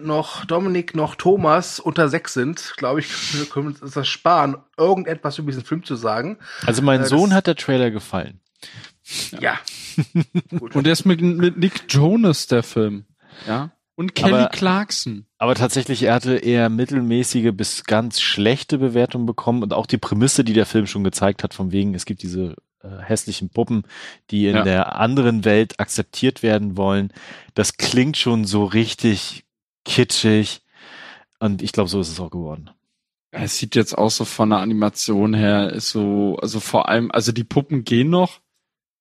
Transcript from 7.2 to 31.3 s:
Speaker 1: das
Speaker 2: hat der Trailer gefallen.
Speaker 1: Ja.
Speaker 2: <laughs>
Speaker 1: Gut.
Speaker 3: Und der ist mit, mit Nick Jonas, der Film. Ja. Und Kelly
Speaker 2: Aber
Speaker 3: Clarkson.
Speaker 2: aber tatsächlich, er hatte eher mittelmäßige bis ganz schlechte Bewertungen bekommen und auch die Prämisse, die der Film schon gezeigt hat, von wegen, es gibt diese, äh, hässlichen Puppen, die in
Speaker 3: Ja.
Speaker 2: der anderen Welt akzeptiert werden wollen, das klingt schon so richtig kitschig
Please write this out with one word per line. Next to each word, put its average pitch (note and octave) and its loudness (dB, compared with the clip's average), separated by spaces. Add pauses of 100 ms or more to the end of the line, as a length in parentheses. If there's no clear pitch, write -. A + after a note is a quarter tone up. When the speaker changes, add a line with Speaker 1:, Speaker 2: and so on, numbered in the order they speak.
Speaker 1:
das F#3+ 6
Speaker 2:
hat F#3+ 0
der E3 2
Trailer B2+ 0
gefallen. G2 -8 (1000)
Speaker 1:
Ja. - -2 (520)
Speaker 2:
<laughs> E3+ -2
Speaker 1:
Gut. A#2 -10
Speaker 3:
Und C#3 2
der D#3 4
ist E3 0
mit, F3 4
mit F3 2
Nick F3+ 0
Jonas, E3+ 4
der A#2+ 4
Film. G#2 -2 (420)
Ja. B2+ -4 (240)
Und F3+ -6
Kelly G3 4
Speaker 2:
Aber - 4
Speaker 3:
Clarkson. F#3 -2 (140)
Speaker 2:
aber A#2+ 2
tatsächlich, B2 -2
er A#2 4
hatte B2+ 2
eher A#2 2
mittelmäßige A#2+ 0
bis G2 -6
ganz A2 0
schlechte A#2+ 0
Bewertungen B2 0
bekommen A#2 -2
und G#2 -2
auch A2 0
die - 0
Prämisse, A#2+ 2
die A2+ 0
der G#2+ 4
Film G#2+ 0
schon G2+ -4
gezeigt F#2+ 0
hat, - -6
von F#2+ -4
wegen, G2 0
es F#2 -8
gibt - -8
diese, F2+ -6 (280)
äh, - -18 (120)
hässlichen G2 -4
Puppen, A2+ 0 (460)
die G#2 0
in G2+ 2
Speaker 3:
Ja. A2 4
Speaker 2:
der F#2+ 2
anderen A#2 2
Welt G#2+ 2
akzeptiert - -4
werden G#2 0
wollen, G2 0 (420)
das - 0
klingt C3 2
schon A2+ 2
so G2+ 0
richtig A2 0 (400)
kitschig A2 2 (800)